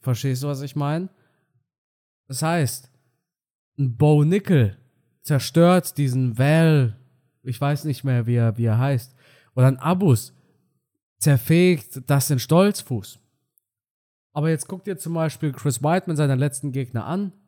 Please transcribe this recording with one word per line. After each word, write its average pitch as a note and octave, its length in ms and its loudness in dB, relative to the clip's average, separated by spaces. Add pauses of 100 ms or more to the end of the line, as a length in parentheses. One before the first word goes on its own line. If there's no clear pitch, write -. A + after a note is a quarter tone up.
Verstehst C3 420 -4
du, D3 40 -6
was C#3 140 -6
ich C#3+ 140 -12
mein? D3+ 340 -4 (1160)
Das C3+ 140 -10
heißt, D#3+ 500 -2 (880)
ein B2+ 160 -2
Bo D3 300 4
Nickel D#3+ 520 2 (440)
zerstört E3+ 760 2
diesen B2+ 400 -2
Val, D3 640 2 (440)
ich B2+ 180 -8
weiß C#3+ 240 -4
nicht D3 180 -6
mehr, B2 240 0
wie A#2+ 80 0
er, A#2 220 0
wie A#2 80 -2
er A2 140 0
heißt. C3 360 -2 (400)
Oder B2+ 120 4
ein C3 120 2
Abus E3+ 540 0 (840)
zerfegt D#3+ 920 0
Dustin C#3+ 300 0
Stolzfuß. D#3+ 800 0 (1120)
Aber D3+ 160 -2
jetzt D#3+ 180 -4
guck F#3 160 -14
dir G3 140 -8
zum E3 160 -8
Beispiel D#3+ 400 -4
Chris - 280 -4
Weidman E3 360 0
seine C#3 180 2
letzten C3+ 360 -2
Gegner B2+ 340 -6
an. F#3 260 -6 (160)